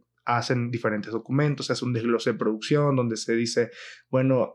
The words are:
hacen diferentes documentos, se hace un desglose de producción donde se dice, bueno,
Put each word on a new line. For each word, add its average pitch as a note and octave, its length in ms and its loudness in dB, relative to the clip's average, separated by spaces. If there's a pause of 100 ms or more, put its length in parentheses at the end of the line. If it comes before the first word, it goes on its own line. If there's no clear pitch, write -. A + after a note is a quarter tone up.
(260)
hacen A#2+ 440 0
diferentes G#2+ 440 -4
documentos, C#3+ 540 0
se B2+ 60 0
hace A#2+ 120 -4
un B2 80 -2
desglose A#2 400 0
de G#2 60 -6
producción C3+ 560 2
donde A#2+ 200 0
se A2+ 200 -2
dice, A#2 360 0 (380)
bueno, C3 460 2